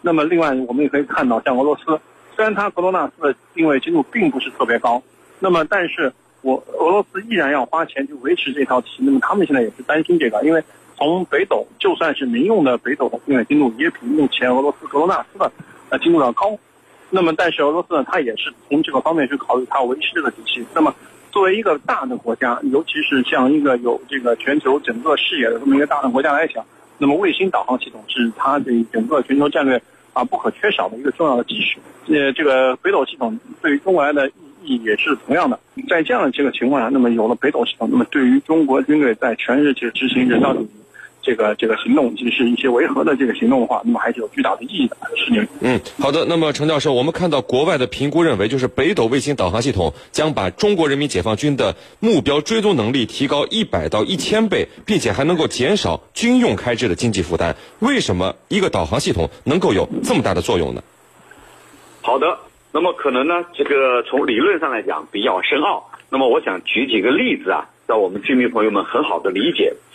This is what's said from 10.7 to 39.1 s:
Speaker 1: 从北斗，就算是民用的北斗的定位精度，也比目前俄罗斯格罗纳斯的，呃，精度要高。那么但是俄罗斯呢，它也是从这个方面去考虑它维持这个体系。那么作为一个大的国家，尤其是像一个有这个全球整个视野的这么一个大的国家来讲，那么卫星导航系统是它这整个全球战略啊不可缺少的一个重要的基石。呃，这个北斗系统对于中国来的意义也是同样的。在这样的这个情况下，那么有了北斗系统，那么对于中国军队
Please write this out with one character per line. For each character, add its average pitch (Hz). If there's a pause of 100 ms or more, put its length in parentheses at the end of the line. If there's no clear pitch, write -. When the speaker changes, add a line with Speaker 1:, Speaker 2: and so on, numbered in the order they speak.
Speaker 1:
从 165
北 160
斗， - (140)
就 175
算 156
是 139
民 120
用 202
的 127
北 120
斗 117
的 117
定 139
位 113
精 147
度， 123
也 156
比 -
目 143
前 123
俄 135
罗 143
斯 -
格 143
罗 165
纳 170 (120)
斯 196
的， 156 (400)
呃， -
精 -
度 165
要 240
高。 208 (540)
那 185
么 165
但 170
是 156
俄 147
罗 170
斯 -
呢， 139
它 180
也 117
是 - (140)
从 147
这 -
个 131
方 165
面 143
去 143
考 120
虑 127
它 139
维 123
持 -
这 165
个 131
体 - (100)
系。 120
那 165
么 151 (380)
作 202
为 190
一 226
个 180
大 175
的 123
国 117
家， 123
尤 139
其 -
是 139
像 135
一 151
个 139
有 123
这 123
个 117
全 147
球 139
整 120
个 147
视 156
野 113
的 117
这 135
么 135
一 139
个 147
大 147
的 135
国 131
家 151
来 156
讲， 117 (340)
那 147
么 143
卫 190
星 190
导 117
航 127
系 -
统 107
是 120
它 135
这 120
整 113
个 123
全 135
球 143
战 147
略 127 (320)
啊 131
不 -
可 -
缺 -
少 95
的 110
一 131
个 143
重 165
要 131
的 120
基 113
石。 - (300)
呃， 143
这 151
个 131
北 190
斗 143
系 -
统 117 (240)
对 151
于 143
中 190
国 151
来 147
的 139
意 143
义 117
也 107
是 139
同 135
样 165
的。 120 (300)
在 170
这 165
样 233
的 139
这 143
个 127
情 117
况 139
下， 113
那 139
么 120
有 110
了 120
北 139
斗 120
系 -
统， 113
那 135
么 120
对 139
于 127
中 160
国 135
军 151
队 123